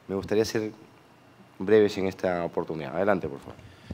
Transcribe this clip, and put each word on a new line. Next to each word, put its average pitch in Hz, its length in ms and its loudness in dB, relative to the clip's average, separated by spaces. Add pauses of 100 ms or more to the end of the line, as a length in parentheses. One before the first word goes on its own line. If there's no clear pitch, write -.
me 92 60 -4
gustaría 101 300 2
ser 107 280 -4 (840)
breves 101 400 4
en 95 80 -2
esta 92 380 -2
oportunidad. 80 520 -6
Adelante, 92 320 0
por 67 120 -10
favor. 60 140 -16 (400)